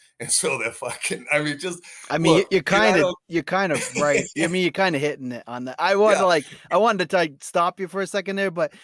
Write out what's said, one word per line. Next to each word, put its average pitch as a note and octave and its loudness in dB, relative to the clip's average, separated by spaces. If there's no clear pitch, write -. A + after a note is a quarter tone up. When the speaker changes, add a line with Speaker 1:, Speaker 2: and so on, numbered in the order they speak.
Speaker 1:
<laughs> - -20
And A#2 -8
so - -2
they're A2+ -4
fucking, - -8
I D3 2
mean, D3 -4
just F3 -8
Speaker 2:
I D3+ -2
mean, E3 6
Speaker 1:
look, G3 0
Speaker 2:
you're F#3 2
Speaker 1:
and G3 2
I G#3+ 4
Speaker 2:
kinda, F#3+ 4
Speaker 1:
don't F3+ 2
Speaker 2:
you're E3 -2
kind F#3 0
of B2+ 0
Speaker 1:
<laughs> - -4
Speaker 2:
right. C#3+ 2
I E3 2
mean, F#3 0
you're E3+ 2
kinda F#3 0
hitting C#3 -4
it A#2 -10
on B2 -10
that. B2+ -10
I F#3 2
wanna, G3+ 6
Speaker 1:
Yeah. G3 2
Speaker 2:
like, E3+ 4
I E3+ 0
wanted G3+ 2
to, F#3+ 0
like, D#3+ -2
stop F3+ -2
you F#3 -8
for F#3+ -8
a F#3 -4
second G3 -6
there, G3 -2
but E3 -4